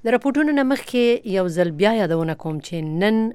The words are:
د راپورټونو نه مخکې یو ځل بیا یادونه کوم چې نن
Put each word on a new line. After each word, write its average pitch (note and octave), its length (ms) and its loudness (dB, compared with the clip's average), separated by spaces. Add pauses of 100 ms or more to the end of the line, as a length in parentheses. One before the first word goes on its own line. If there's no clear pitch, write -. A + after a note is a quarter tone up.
د A#3 120 2
راپورټونو C#4+ 440 0
نه C4 140 2
مخکې A#3+ 640 0
یو F#3 80 2 (120)
ځل F3 240 2
بیا A3 200 4
یادونه D#3+ 440 0
کوم D#3 220 -6
چې E3+ 80 -10 (260)
نن A3 180 2 (160)